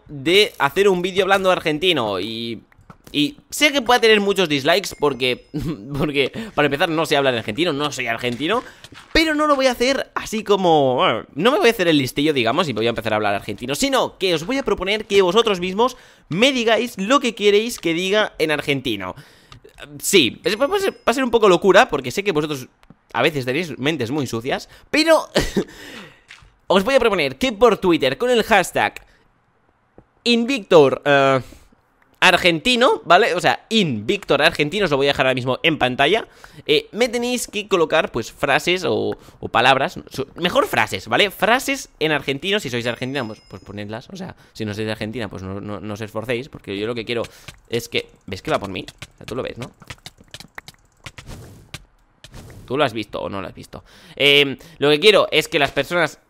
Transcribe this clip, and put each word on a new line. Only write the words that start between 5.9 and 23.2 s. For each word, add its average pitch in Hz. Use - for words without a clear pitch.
porque, 139
para 147
empezar, 143
no 160
sé 151
hablar 139
argentino, 123
no 143
soy 127
argentino, 120
pero 320
no 302
lo 294
voy 262
a 254
hacer 254
así -
como... 160
Bueno, 139
no 214
me 311
voy 285
a 226
hacer 185
el 151
listillo, 143
digamos, 139
y 131
voy 110
a 117
empezar 110
a 107
hablar 104
argentino, 107
sino 233
que 185
os 156
voy 262
a 269
proponer 202
que 196
vosotros 196
mismos 196
me 226
digáis 233
lo 240
que 240
queréis 208
que 165
diga 190
en 156
argentino. 123
Sí, 143
es, 202
va 277
a 403
ser, 392
va -
a 233
ser 269
un 240
poco 214
locura, 190
porque 135
sé 196
que 202
vosotros 147
a 120